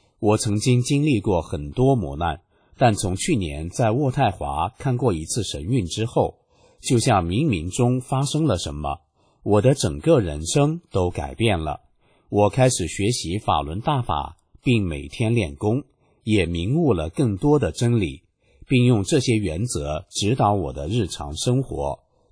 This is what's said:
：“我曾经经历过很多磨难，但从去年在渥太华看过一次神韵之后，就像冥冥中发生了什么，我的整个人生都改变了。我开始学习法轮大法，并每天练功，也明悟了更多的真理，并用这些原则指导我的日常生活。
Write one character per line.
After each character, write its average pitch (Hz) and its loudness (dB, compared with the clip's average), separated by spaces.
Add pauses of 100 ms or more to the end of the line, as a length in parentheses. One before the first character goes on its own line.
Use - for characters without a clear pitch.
(180)
：“我 107 4
曾 104 0
经 123 2
经 143 0
历 127 2
过 95 0
很 73 -6
多 131 2
磨 76 -4
难， 78 -4 (360)
但 117 4
从 92 -2
去 143 0
年 80 -4
在 113 0
渥 131 0
太 120 0
华 76 -4
看 131 -2
过 123 2
一 80 -4
次 98 -4
神 - -8
韵 101 -2
之 107 -4
后， - -2 (400)
就 - 2
像 107 2
冥 98 0
冥 92 0
中 123 0
发 135 -2
生 151 0
了 117 2
什 76 -8
么， 73 -6 (420)
我 101 4
的 123 6
整 73 -2
个 156 4
人 78 -4
生 151 2 (100)
都 90 2
改 69 -8
变 107 0
了。 78 -6 (480)
我 101 4
开 131 4
始 90 -2
学 98 -2
习 92 -4
法 87 0
轮 76 -6
大 139 -2
法， 71 -6 (260)
并 113 2
每 73 -6
天 113 -2
练 87 -2
功， 110 0 (380)
也 107 2
明 87 -2
悟 160 4
了 80 -2
更 110 0
多 147 2
的 104 -2
真 120 0
理， 71 -4 (440)
并 123 4
用 110 4
这 135 2
些 127 2
原 95 -2
则 76 -6
指 104 -2
导 110 2
我 80 -4
的 69 -8
日 107 0
常 73 -10
生 123 0
活。 71 -6 (320)